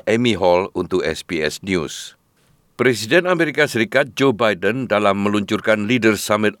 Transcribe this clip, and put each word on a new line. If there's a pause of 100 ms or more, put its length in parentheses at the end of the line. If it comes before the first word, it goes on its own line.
Amy
Hall
untuk
S
B
S
News. (640)
Presiden
Amerika
Serikat
Joe
Biden
dalam
meluncurkan
Leaders
Summit